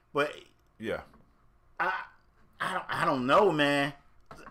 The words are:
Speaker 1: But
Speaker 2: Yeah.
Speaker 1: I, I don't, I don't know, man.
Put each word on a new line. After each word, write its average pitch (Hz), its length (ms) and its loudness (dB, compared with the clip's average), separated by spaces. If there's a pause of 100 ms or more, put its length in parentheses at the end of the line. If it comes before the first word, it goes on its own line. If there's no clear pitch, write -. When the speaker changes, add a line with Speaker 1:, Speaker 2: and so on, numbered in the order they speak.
(140)
Speaker 1:
But 147 180 0 (460)
Speaker 2:
Yeah. 104 220 -6 (800)
Speaker 1:
I, 185 120 0 (680)
I 170 140 -6
don't, 175 140 -6
I 147 160 -2
don't 139 220 0
know, 185 260 6
man. 143 400 2 (580)